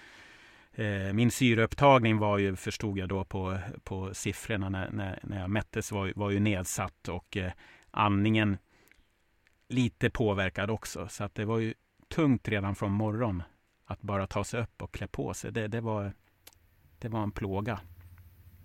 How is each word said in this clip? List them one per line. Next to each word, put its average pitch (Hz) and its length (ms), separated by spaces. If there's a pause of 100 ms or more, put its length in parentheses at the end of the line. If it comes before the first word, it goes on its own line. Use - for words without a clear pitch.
(720)
eh, 98 400
min 117 180
syreupptagning 113 880
var 104 200
ju, 98 180
förstod 104 420
jag 92 100
då 95 160
på, 95 340 (260)
på 95 300
siffrorna 98 540
när, 95 220
när, 98 320
när 101 180
jag 92 100
mättes, 107 420
var 98 140
ju, 92 100
var 101 140
ju 101 100
nedsatt, 95 680
och, 87 280
eh, 92 160 (380)
andningen 104 680 (1080)
lite 123 420
påverkad 98 600
också. - 400
Så - 140
att 101 100
det 107 100
var 113 140
ju 113 160 (400)
tungt 143 340
redan 101 260
från 101 180
morgon 107 500 (440)
att - 160
bara 98 240
ta 101 180
sig 120 160
upp - 220
och - 120
klä - 120
på - 280
sig. - 180
Det, 110 160
det 117 120
var, 107 320 (840)
det 123 100
var 110 140
en 104 100
plåga. 104 480 (840)